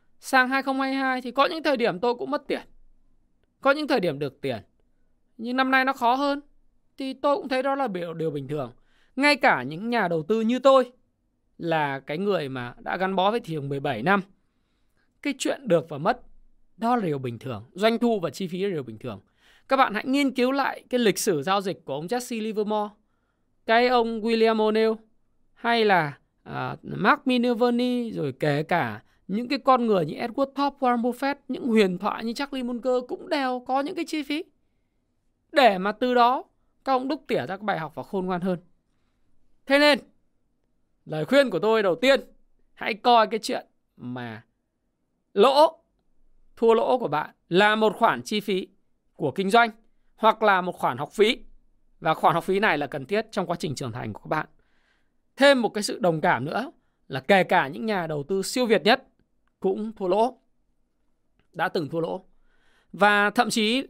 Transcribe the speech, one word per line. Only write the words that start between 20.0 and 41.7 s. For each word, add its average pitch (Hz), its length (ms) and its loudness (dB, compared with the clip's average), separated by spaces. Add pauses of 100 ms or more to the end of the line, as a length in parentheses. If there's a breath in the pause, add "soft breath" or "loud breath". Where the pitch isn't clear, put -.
nghiên 269 260 0
cứu 254 200 2
lại 269 380 -4
cái 247 100 0
lịch 208 200 2
sử 156 240 0
giao 196 180 0
dịch 185 240 -8
của 143 80 -8
ông 151 140 -8
Jesse 240 340 -6
Livermore, 214 520 -4 (720)
cái 233 220 6
ông 233 340 2
William 226 360 2
O'Neill, 220 380 2 (580)
hay 233 320 0
là, 165 320 2 (260)
à, 131 400 -8
Mark 190 420 0
Minervini, 247 840 0
rồi 151 280 -4
kể 147 240 0
cả 127 380 -2 (260)
những 220 200 -4
cái 269 120 -2
con 247 280 2
người 190 180 2
như 151 80 -6
Edward 269 420 -4
Thorp, 277 240 -2
Warren 247 220 0
Buffett, 247 340 -2 (120)
những 262 200 -8
huyền 208 300 4
thoại 214 280 -6
như 233 80 -6
Charlie 269 300 -6
Munger 247 440 -2
cũng 302 220 -10
đều 254 380 -2
có 262 140 0
những 285 140 -6
cái 330 120 -6
chi 302 160 -6
phí 294 200 -6 (1080)
để 240 260 4
mà 196 140 -2
từ 247 220 -2
đó 247 300 2 (420)
các 269 80 0
ông 262 140 0
đúc 269 200 -6
tỉa 233 80 -2
ra 131 120 -4
cái 185 100 -8
bài 196 220 -4
học 156 160 -8
và - 80 -10
khôn 185 220 -6
ngoan 180 160 -4
hơn. 180 180 -2 (1080)
Thế 277 140 4
nên, 294 200 6 (1080)
lời 156 200 -6
khuyên 269 240 4
của 180 100 -2
tôi 220 240 2